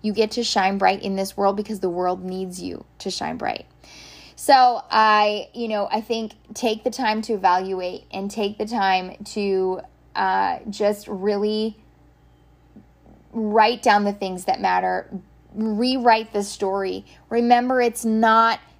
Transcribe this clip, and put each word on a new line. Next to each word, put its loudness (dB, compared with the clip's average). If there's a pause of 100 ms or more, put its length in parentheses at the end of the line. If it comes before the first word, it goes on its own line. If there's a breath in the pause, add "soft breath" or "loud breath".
You -4
get 0
to -4
shine 0
bright 2
in -4
this -6
world 2
because -8
the -2
world -2
needs -8
you -10 (160)
to -6
shine -6
bright. -6 (680 loud breath)
So 6
I, 4
you -6
know, -2
I -2
think -6 (200)
take -2
the 0
time -2
to -4
evaluate 0
and -8
take -4
the -4
time 0 (160)
to, 0 (340)
uh, 0 (100)
just -2
really -2 (1600)
write 2
down 4
the 0
things -8
that -2
matter, 0 (440)
rewrite 0
the -2
story. -4 (260 soft breath)
Remember, 2
it's 0
not 4 (180)